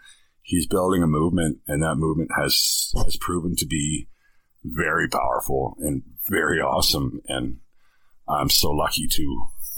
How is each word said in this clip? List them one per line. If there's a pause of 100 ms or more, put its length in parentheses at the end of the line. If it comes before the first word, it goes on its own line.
(420)
he's
building
a
movement,
and
that
movement
has, (120)
has
proven
to
be (580)
very
powerful
and (260)
very
awesome.
And (720)
I'm
so
lucky
to, (320)